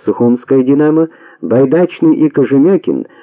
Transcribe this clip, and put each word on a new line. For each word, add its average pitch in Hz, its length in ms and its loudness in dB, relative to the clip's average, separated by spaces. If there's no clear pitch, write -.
сухумское 120 600 -2
"Динамо", 151 460 0
Байдачный 151 760 0
и 156 120 0
Кожемякин, 139 800 0